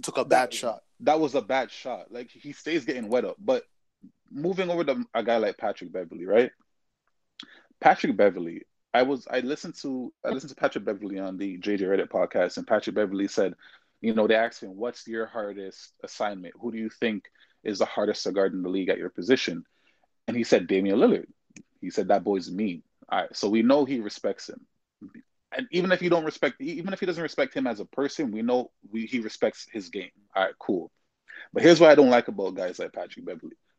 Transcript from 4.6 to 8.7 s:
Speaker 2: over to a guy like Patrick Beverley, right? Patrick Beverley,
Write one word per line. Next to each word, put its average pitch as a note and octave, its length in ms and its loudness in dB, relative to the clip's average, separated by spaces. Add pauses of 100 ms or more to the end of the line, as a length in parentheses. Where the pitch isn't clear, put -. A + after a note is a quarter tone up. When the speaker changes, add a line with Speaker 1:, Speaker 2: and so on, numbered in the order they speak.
Speaker 2:
over E3+ 160 0
to B2+ 180 0 (100)
a A#2 100 -2
guy A#2 140 2
like G#2 200 0
Patrick G2+ 340 -6
Beverley, F2 340 -10
right? A2+ 260 4 (1300)
Patrick E3+ 340 4
Beverley, F2 460 0 (320)